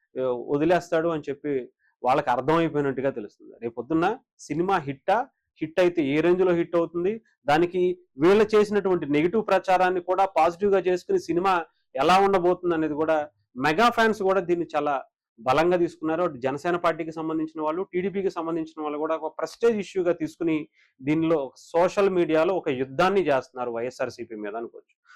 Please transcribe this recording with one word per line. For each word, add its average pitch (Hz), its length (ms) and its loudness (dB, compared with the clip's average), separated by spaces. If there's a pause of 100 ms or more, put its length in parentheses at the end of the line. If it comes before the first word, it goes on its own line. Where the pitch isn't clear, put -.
(200)
ఆ, 127 300 -2
వదిలేస్తాడు 165 600 0
అని 156 200 -4
చెప్పి 139 400 -6 (360)
వాళ్ళకి 139 240 0
అర్థమైపోయినట్టుగా 139 880 0
తెలుస్తుంది. 104 360 -14 (100)
రేపొద్దున్న 147 540 -2 (300)
సినిమా 180 300 -2
హిట్టా, 170 500 -2 (340)
హిట్ 160 220 -4
అయితే 175 180 2 (120)
ఏ 151 120 2
రేంజ్ 180 220 4
లో 180 40 2
హిట్ 170 240 0
అవుతుంది, 170 460 -2 (280)
దానికి 175 500 2 (180)
వీళ్ళు 202 380 4
చేసినటువంటి 196 500 2 (100)
నెగిటివ్ 175 320 0
ప్రచారాన్ని 185 540 2
కూడా 185 240 0 (120)
పాజిటివ్ 175 380 2
గా 190 40 4
చేసుకుని 180 400 0 (100)
సినిమా 175 360 0 (300)
ఎలా 165 240 4
ఉండబోతుంది 180 560 2
అనేది 156 180 0
కూడా 156 240 0 (480)
మెగా 170 240 4
ఫ్యాన్స్ 226 400 2
కూడా 190 100 2
దీన్ని 170 360 0
చాలా 147 280 -2 (360)
బలంగా 151 380 2
తీసుకున్నారు. 165 460 -2
అటు 160 140 -2
జనసేన 143 380 -2
పార్టీకి 165 360 -2
సంబంధించిన 160 500 -6
వాళ్ళు, 156 220 -2 (100)
టీడీపీకి 185 360 -2
సంబంధించిన 160 540 -6
వాళ్ళు 147 200 -4
కూడా 160 120 -2
ఒక 156 240 -8
ప్రెస్టేజ్ 226 380 -2
ఇష్యూగా 180 340 -2 (100)
తీసుకుని 156 460 -4 (340)
దీనిలో 156 560 0
సోషల్ 185 520 0
మీడియాలో 170 460 2
ఒక 165 140 -4
యుద్ధాన్ని 139 600 0
చేస్తున్నారు 123 420 -2
వైఎస్ఆర్సీపీ 120 640 -8
మీద 104 200 -10
అనుకోవచ్చు. - 400 -14 (200)